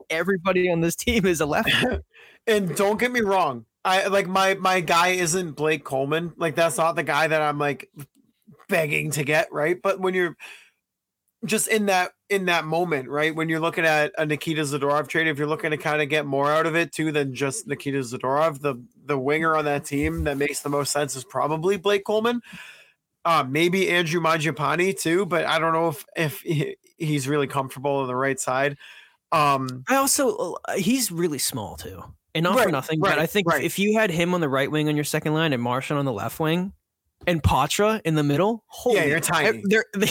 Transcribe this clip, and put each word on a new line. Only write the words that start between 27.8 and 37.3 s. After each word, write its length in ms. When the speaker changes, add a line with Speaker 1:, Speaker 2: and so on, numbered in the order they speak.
Speaker 2:
on 100
the 100
right 240
side. 360
Um, 560
Speaker 1:
I 80
also, 600
uh, 100
he's 360
really 260
small 380
too. 260
And 100
not 140
for 60
Speaker 2:
Right, 80
Speaker 1:
nothing, 280
but 100
Speaker 2:
right, 80
Speaker 1:
I 80
think 220
Speaker 2:
right. 140
Speaker 1:
if 160
you 200
had 120
him 240
on 60
the 80
right 220
wing 180
on 80
your 80
second 300
line 180
and 100
Marchand 360
on 60
the 80
left 280
wing 320
and 120